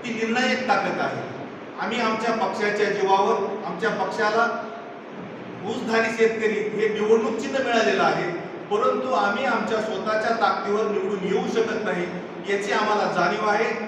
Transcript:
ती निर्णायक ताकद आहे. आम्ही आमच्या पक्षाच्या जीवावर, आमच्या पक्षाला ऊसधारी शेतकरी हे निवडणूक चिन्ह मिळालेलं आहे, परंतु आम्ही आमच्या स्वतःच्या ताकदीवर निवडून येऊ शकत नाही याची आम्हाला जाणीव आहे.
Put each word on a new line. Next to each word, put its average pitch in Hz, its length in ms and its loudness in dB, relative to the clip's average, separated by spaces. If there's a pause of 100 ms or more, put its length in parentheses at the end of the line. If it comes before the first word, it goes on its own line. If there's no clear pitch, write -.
ती 226 100 -6
निर्णायक 233 540 0
ताकद - 320 2
आहे. 139 220 -2 (580)
आम्ही 220 200 -2
आमच्या 226 360 0
पक्षाच्या 208 540 0
जीवावर, 190 460 4 (300)
आमच्या 185 300 -2
पक्षाला 214 500 2 (1200)
ऊसधारी 226 480 0
शेतकरी 220 440 2 (120)
हे 214 180 2
निवडणूक 220 500 4
चिन्ह 269 180 -2
मिळालेलं 220 440 2
आहे, - 280 2 (400)
परंतु 254 440 2
आम्ही 202 320 2
आमच्या 220 360 0
स्वतःच्या 220 580 -2
ताकदीवर 208 500 2
निवडून 190 340 -2
येऊ 220 300 0
शकत 214 300 0
नाही 180 220 -2 (440)
याची 202 220 0
आम्हाला 208 420 2
जाणीव 208 340 2
आहे. 220 220 2 (180)